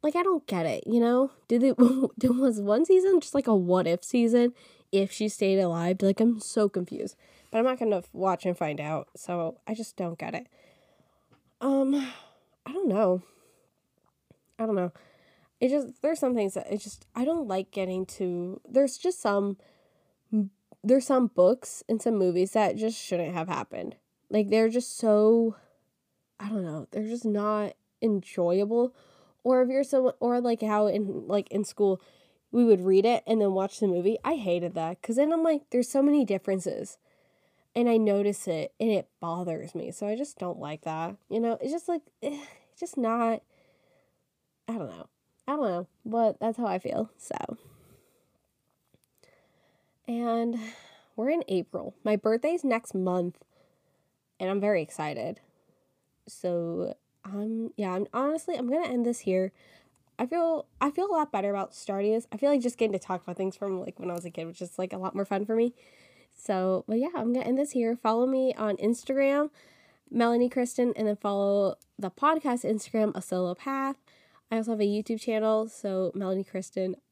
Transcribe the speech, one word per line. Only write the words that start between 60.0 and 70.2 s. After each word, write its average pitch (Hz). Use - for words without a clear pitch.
I 233
feel, 330
I 285
feel 370
a -
lot 302
better 202
about 196
starting 202
this. 233
I 214
feel 277
like 277
just 240
getting 220
to 190
talk 180
about 180
things 190
from, 190
like, 190
when 180
I 175
was 175
a 170
kid, 165
which 175
is, -
like, 185
a 190
lot 185
more 196
fun 202
for 220
me. 233
So, 185
but 220
yeah, 277
I'm 233
gonna 254
end 254
this 285
here. 240
Follow 233
me 262
on 208
Instagram, 277
Melanie 240